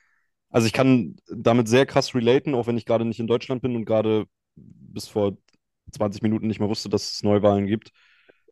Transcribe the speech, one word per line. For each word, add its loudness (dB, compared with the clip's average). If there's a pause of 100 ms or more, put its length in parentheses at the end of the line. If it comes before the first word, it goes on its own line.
(500)
also 2
ich 0
kann 2 (120)
damit 2
sehr 6
krass -2
relaten, 2
auch -2
wenn -2
ich -6
gerade 0
nicht -6
in -4
Deutschland -2
bin -4
und -6
gerade 0 (300)
bis -18
vor -2 (540)
zwanzig -4
Minuten -2
nicht -4
mehr -2
wusste, -6
dass -4
es -10
Neuwahlen 2
gibt. -4 (600)